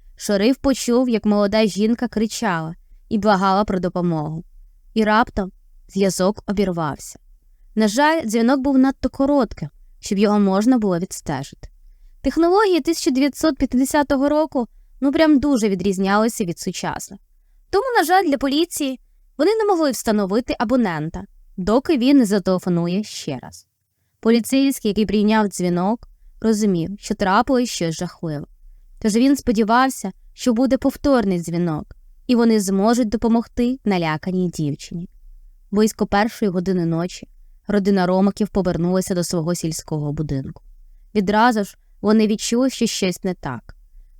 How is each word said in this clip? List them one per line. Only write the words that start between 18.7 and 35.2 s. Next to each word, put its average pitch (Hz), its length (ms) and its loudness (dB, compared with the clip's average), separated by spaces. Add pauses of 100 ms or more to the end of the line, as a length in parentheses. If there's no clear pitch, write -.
вони 370 180 2
не 440 100 0
могли 330 260 2
встановити 214 680 -2
абонента, 190 640 -2 (340)
доки 226 400 0
він 262 200 4
не 254 80 6
зателефонує 180 800 0
ще - 360 -10
раз. - 280 -20 (520)
Поліцейський, 240 680 0
який 202 160 0
прийняв 214 420 2
дзвінок, 180 600 -4 (320)
розумів, 202 480 0 (100)
що - 160 -6
трапилось 233 540 0
щось 165 260 -4
жахливе. 156 500 -8 (540)
Тож 214 160 -2
він 269 200 4
сподівався, 226 760 0 (220)
що - 200 -2
буде 262 240 2
повторний 240 600 0
дзвінок, 170 560 -4 (320)
і 247 80 4
вони 226 240 4
зможуть 208 500 2
допомогти 240 760 0
наляканій 180 640 -2
дівчині. 160 600 -8 (640)